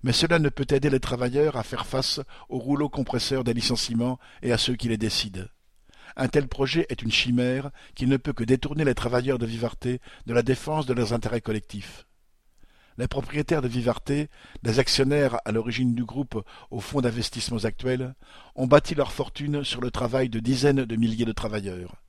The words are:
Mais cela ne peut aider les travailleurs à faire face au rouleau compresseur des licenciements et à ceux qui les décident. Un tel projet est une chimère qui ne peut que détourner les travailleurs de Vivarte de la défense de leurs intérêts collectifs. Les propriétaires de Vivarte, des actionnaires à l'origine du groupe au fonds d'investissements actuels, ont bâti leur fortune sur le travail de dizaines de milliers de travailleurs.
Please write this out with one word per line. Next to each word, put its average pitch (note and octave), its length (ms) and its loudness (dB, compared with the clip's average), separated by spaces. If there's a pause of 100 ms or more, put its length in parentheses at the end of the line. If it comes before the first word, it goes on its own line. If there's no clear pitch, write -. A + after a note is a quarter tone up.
Mais C3 100 2
cela E3 240 4
ne D3+ 120 4
peut C3+ 200 -4
aider C#3+ 220 4
les C3+ 80 4
travailleurs C3 580 0
à A2+ 60 -4
faire - 240 -8
face C3+ 320 -2 (280)
au C3 120 -4
rouleau C#3+ 300 0
compresseur C3 540 -2
des A#2+ 120 0
licenciements A#2+ 640 0 (240)
et A#2+ 80 0
à A2+ 80 2
ceux B2+ 160 0
qui A#2+ 120 -4
les A2+ 100 0
décident. G2+ 480 -4 (720)
Un C3 120 -2
tel C#3 200 2
projet C3+ 420 0
est - 120 -6
une A2+ 100 -2
chimère B2+ 600 2 (240)
qui C3 100 -2
ne C3+ 120 4
peut C3 160 -2
que A#2 100 -2
détourner C#3+ 420 2
les B2+ 100 4
travailleurs B2 440 0
de A#2 80 -2
Vivarte A2+ 400 -4
de - 460 -6
la A#2+ 100 6
défense C#3+ 420 0
de B2+ 80 0
leurs A#2 200 0
intérêts A#2 280 -2
collectifs. - 640 -8 (920)
Les B2 100 -2
propriétaires D3 540 0
de B2+ 80 0
Vivarte, A#2+ 420 -2 (500)
des A2+ 180 2
actionnaires C3+ 680 4
à G#2+ 80 -2
l'origine A#2 420 0
du A#2+ 80 -2
groupe A#2+ 400 -6 (260)
au - 120 -8
fonds C#3 180 -2
d'investissements A#2 640 -2
actuels, B2+ 500 -2 (420)
ont C3 120 0
bâti D3 260 8
leur D3 200 0
fortune C#3+ 500 -2
sur B2+ 160 -4
le B2 100 -2
travail B2+ 380 0
de A2+ 140 -2
dizaines C3+ 420 4
de A2+ 140 -4
milliers A2+ 260 2
de A2 80 -2
travailleurs. G2 640 -6 (140)